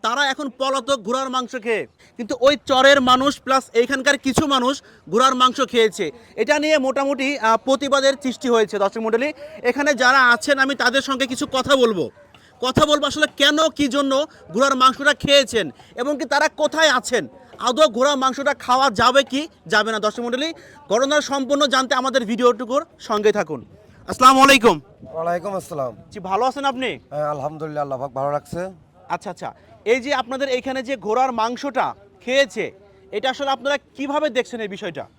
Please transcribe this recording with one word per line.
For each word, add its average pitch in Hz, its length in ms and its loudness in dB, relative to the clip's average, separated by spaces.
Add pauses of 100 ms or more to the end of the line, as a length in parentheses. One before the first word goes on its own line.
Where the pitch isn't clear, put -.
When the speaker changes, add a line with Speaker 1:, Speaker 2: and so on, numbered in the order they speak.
Speaker 1:
তারা 247 240 0
এখন 269 220 -4
পলাতক 269 480 -4
ঘোড়ার 247 340 -4
মাংস 254 320 -6
খেয়ে। 208 240 -2 (300)
কিন্তু 240 240 -6
ওই 277 160 4 (100)
চরের 277 340 6
মানুষ 254 400 2
প্লাস 262 320 -2
এইখানকার 262 460 0
কিছু 269 280 0
মানুষ 269 360 0 (280)
ঘোড়ার 254 240 4
মাংস 254 340 2
খেয়েছে। 220 420 0 (260)
এটা 294 220 0
নিয়ে 302 200 2
মোটামুটি, 269 600 -2
আহ, 220 180 2
প্রতিবাদের 269 680 0
সৃষ্টি 254 260 -6
হয়েছে। 220 300 2
দর্শক 202 220 -2
মণ্ডলী, 233 320 0 (300)
এখানে 277 320 0
যারা 254 340 4
আছেন 269 300 2
আমি 269 160 0
তাদের 247 280 0
সঙ্গে 269 240 -2
কিছু 262 260 -6
কথা 262 240 2
বলবো, 202 340 2 (500)
কথা 262 260 2
বলবো 294 200 0
আসলে 302 200 0 (100)
কেন, 294 320 2
কি 285 200 -2
জন্য 277 380 0 (260)
ঘোড়ার 269 240 2
মাংসটা 269 380 2
খেয়েছেন 233 560 2 (260)
এবং 277 200 -2
কি 294 80 -6
তারা 294 240 0
কোথায় 302 420 0
আছেন, 240 380 -2 (300)
আদৌ 254 300 2
ঘোড়ার 262 280 0
মাংসটা 262 380 -2
খাওয়া 262 360 2
যাবে 240 320 0
কি 294 260 -6 (180)
যাবে 214 260 0
না। 214 60 -4
দর্শক 214 220 -4
মণ্ডলী, 254 320 -6 (360)
ঘটনার 269 320 2
সম্পূর্ণ 277 460 -2
জানতে 262 280 0
আমাদের 254 300 0
ভিডিওটুকুর 240 640 0 (120)
সঙ্গে 208 340 0
থাকুন। 156 320 -6 (440)
আসসালামু 262 340 6
আলাইকুম। 233 380 6 (320)
Speaker 2:
ওয়ালাইকুম 170 440 -4
আসসালাম। 131 400 -8 (140)
Speaker 1:
জি, - 100 -14
ভালো 190 240 -2
আছেন 277 200 -2
আপনি? 247 340 -2 (120)
Speaker 2:
হ্যাঁ, 147 140 -4
আলহামদুলিল্লাহ, 147 580 -6
আল্লাহ 135 160 -6
পাক 135 140 -8
ভালো 135 180 -4
রাখছে। 170 400 -6 (380)
Speaker 1:
আচ্ছা, 180 220 -8
আচ্ছা, 156 240 -12 (300)
এই 240 160 2
যে 220 140 -4
আপনাদের 262 340 -4
এইখানে 254 340 -4
যে 262 140 -6
ঘোড়ার 240 360 -2
মাংসটা 226 600 -4 (260)
খেয়েছে, 233 520 -2 (400)
এটা 254 180 -2
আসলে 277 200 -6
আপনারা 269 260 -2 (200)
কিভাবে 285 340 -2
দেখছেন 233 300 -6
এই 214 80 -6
বিষয়টা? 180 380 -10 (120)